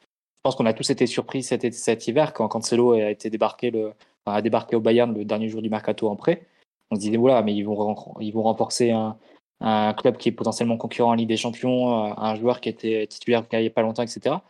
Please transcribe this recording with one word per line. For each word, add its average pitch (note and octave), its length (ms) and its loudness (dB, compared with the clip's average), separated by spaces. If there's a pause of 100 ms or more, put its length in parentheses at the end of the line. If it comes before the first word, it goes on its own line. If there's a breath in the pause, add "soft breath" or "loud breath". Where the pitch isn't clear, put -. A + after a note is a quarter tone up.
je - 400 -20
pense C3 120 0
qu'on B2 120 0
a A2+ 80 2
tous - 160 -2
été B2+ 160 2
surpris B2+ 360 -4
cet, A#2+ 300 -2
cet A2+ 340 -2
hiver C3 280 2
quand A2+ 140 -2
Cancelo A#2+ 440 2
a G#2+ 180 2
été G#2+ 200 -6
débarqué A2 400 -2
le... A2 220 -4 (340 soft breath)
enfin, G#2 100 0
a G#2 60 0
débarqué A2+ 340 0
au A2+ 40 2
Bayern A#2 360 4
le G#2 80 -4
dernier A2 240 -2
jour A2 140 -8
du A2 80 -4
mercato A2 380 -2
en G#2 80 -4
prêt. F3 300 0 (440 soft breath)
On A2+ 60 -2
se G2 40 -2
disait, G#2 160 0
oula, A#2+ 260 6
mais G#2 120 0
ils G#2 80 -2
vont G#2+ 120 -4
ren-, G#2 460 -6
ils G#2+ 120 -6
vont A2 100 -2
renforcer A2 480 2
un... A2 260 -2 (460 soft breath)
un G#2+ 320 2
club A#2+ 240 0
qui - 100 -2
est A2+ 40 2
potentiellement A#2 440 -2
concurrent A#2 360 0
en - 20 4
Ligue A2+ 160 2
des A2 80 2
Champions, B2 720 0
euh, - 80 -6
un A2 160 -2
joueur A#2+ 260 0
qui - 80 -6
était A2 400 -2
titulaire A#2 420 0
il A2+ 100 0
n'y A2+ 60 2
a A2 40 -2
pas A#2+ 100 0
longtemps, A2+ 220 0
et A#2+ 40 -4
cetera. B2+ 440 -4